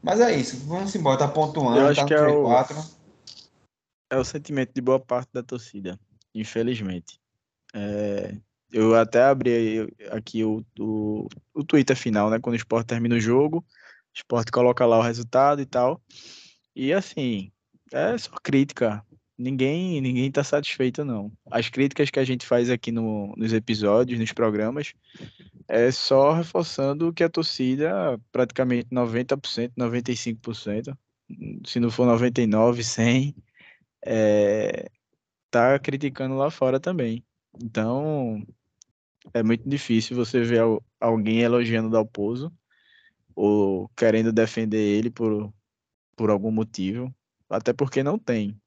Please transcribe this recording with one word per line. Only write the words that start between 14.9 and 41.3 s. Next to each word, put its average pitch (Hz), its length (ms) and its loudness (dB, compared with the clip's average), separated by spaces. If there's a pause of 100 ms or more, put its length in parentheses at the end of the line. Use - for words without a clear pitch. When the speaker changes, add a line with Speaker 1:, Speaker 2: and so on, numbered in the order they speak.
Speaker 2:
o 113 40 6
resultado 127 600 2
e 131 40 -6
tal. 127 340 0 (760)
E 131 160 -2
assim, 123 580 -4 (420)
é 170 260 -2
só - 120 -12 (120)
crítica. 127 600 0 (340)
Ninguém, 139 640 -2
ninguém 127 300 0
tá 143 140 0
satisfeito, 143 600 -2
não. 110 280 -8 (180)
As 117 180 -2
críticas 139 400 0
que - 120 -2
a 131 40 2
gente 127 220 -4
faz 120 240 2
aqui 120 220 -2
no, 107 440 -4
nos 110 160 -2
episódios, 110 680 2
nos 113 140 -4
programas, 113 640 -2 (720)
é 117 240 4
só 135 420 4
reforçando 160 800 -2
que 170 120 0
a 165 40 2
torcida, 151 880 -2 (120)
praticamente 127 640 0
noventa 123 440 -2
por 143 120 -12
cento, 120 280 -6
noventa 120 360 -2
e 117 40 -2
cinco 113 240 -8
por 113 140 -10
cento, 117 420 -8 (680)
se - 140 -4
não 120 100 2
for 123 160 2
noventa 120 340 2
e 120 60 2
nove, 113 380 4
cem, 120 500 0 (720)
é, 104 840 2 (640)
tá 127 300 4
criticando 135 560 -4
lá 139 140 0
fora 131 280 0
também. 131 460 -4 (360)
Então, 120 800 -4 (920)
é 117 100 0
muito 113 260 0
difícil 123 480 -2
você 120 260 0
ver 117 180 2
al-, 113 220 2 (180)
alguém 113 400 2